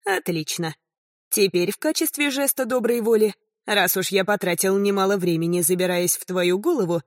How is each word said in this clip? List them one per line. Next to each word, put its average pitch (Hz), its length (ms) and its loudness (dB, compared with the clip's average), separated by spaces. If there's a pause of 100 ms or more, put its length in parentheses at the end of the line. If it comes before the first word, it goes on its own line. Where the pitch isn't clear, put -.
Отлично. 170 680 -4 (540)
Теперь 180 420 2
в - 60 -8
качестве 294 540 -2
жеста 269 340 -2
доброй 240 360 0
воли, 214 340 2 (300)
раз 202 300 0
уж 185 140 -2
я 190 160 2
потратил 190 540 0
немало 202 380 2
времени, 170 440 0
забираясь 180 560 0
в - 80 -14
твою 180 320 0
голову 202 500 0